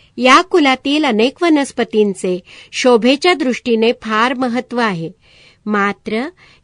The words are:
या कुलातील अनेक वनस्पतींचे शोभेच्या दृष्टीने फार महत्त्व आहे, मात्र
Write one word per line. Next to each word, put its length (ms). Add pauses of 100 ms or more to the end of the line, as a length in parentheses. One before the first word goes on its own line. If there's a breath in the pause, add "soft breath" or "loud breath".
(160 soft breath)
या 260
कुलातील 600
अनेक 380
वनस्पतींचे 960 (340 loud breath)
शोभेच्या 600
दृष्टीने 580
फार 420
महत्त्व 440
आहे, 320 (560 soft breath)
मात्र 560 (420 soft breath)